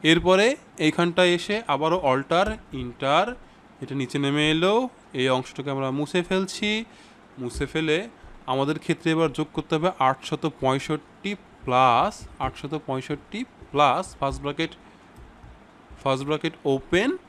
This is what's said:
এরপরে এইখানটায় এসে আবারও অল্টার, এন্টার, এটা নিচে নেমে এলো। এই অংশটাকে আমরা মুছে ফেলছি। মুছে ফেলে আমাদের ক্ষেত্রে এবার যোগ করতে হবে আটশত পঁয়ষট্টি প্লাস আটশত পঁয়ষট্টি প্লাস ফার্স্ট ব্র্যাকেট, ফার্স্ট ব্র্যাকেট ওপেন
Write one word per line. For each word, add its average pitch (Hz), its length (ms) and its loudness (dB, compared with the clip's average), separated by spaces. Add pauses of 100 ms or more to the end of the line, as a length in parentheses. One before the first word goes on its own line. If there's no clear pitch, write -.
এরপরে 185 520 4 (220)
এইখানটায় 175 520 2
এসে 175 380 -2
আবারও 156 300 2
অল্টার, 160 500 2 (240)
এন্টার, 135 540 0 (560)
এটা 131 140 -8
নিচে 135 240 -4
নেমে 147 320 2
এলো। 202 380 2 (240)
এই 131 160 0
অংশটাকে 131 420 -2
আমরা 135 200 -2
মুছে 147 380 -2
ফেলছি। 208 560 -2 (540)
মুছে 127 260 -4
ফেলে 160 420 0 (380)
আমাদের 139 340 0
ক্ষেত্রে 160 320 -2
এবার 160 220 2
যোগ 151 200 -4
করতে 160 220 -4
হবে 160 140 2 (100)
আটশত 135 440 0 (180)
পঁয়ষট্টি 151 760 -4 (300)
প্লাস 127 600 2 (120)
আটশত 139 340 -6 (140)
পঁয়ষট্টি 143 560 -6 (280)
প্লাস 143 480 2
ফার্স্ট 139 220 -4
ব্র্যাকেট, 143 300 -4 (1300)
ফার্স্ট 135 220 0
ব্র্যাকেট 156 280 -2 (120)
ওপেন 156 440 2 (200)